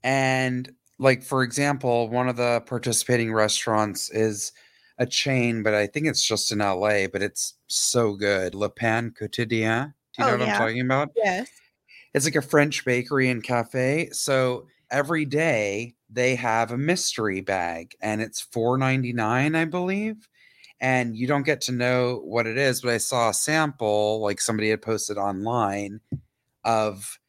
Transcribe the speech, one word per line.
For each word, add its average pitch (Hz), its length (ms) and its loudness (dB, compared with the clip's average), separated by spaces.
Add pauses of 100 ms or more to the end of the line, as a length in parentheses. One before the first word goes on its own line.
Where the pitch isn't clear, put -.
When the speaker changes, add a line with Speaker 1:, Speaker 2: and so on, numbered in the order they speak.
Speaker 1:
and, 131 680 0 (280)
like, 131 240 4
for 131 200 2
example, 127 680 0
one 123 200 0
of 120 80 -2
the 120 280 2
participating 117 680 0
restaurants 107 800 0
is 110 400 -2 (480)
a 123 60 2
chain, 120 580 0
but 107 100 2
I 104 140 2
think 151 200 -2
it's - 160 0
just - 280 0
in 107 100 0
L 98 260 2
A, 101 200 2
but 95 140 -4
it's - 340 -6 (120)
so - 460 0
good. 98 420 0
Le 101 140 0
Pain 117 420 -2
Quotidien. 113 840 -2 (220)
Do - 80 -2
you - 20 4
know 262 40 4
Speaker 2:
Oh, - 80 2
Speaker 1:
what 120 40 0
I'm 123 60 0
Speaker 2:
yeah. 208 100 0
Speaker 1:
talking 117 240 0
about? 131 340 0
Speaker 2:
Yes. 208 340 0 (640)
Speaker 1:
It's 139 120 2
like 151 100 -2
a 151 60 2
French 147 440 2
bakery 127 440 2
and 117 140 -2
cafe. 127 680 0
So 131 560 0 (220)
every 147 360 0
day 120 680 0 (160)
they 123 260 2
have 113 360 0
a 120 60 -4
mystery 123 640 -2
bag 87 600 -4
and 107 200 -2
it's - 200 -8
four 120 360 -2
ninety-nine, 131 760 0
I 165 100 2
believe. 196 640 -4 (520)
And 127 360 0
you 123 120 -2
don't 143 180 2
get 143 160 0
to - 120 -4
know 123 500 0
what 113 240 0
it 113 100 -4
is, 131 240 0
but 123 120 0
I 117 60 2
saw 117 300 2
a 101 40 -2
sample, 110 880 0
like, 101 200 -2
somebody 107 280 0
had 107 120 0
posted 104 360 -4
online 101 840 -2 (640)
of 107 640 -2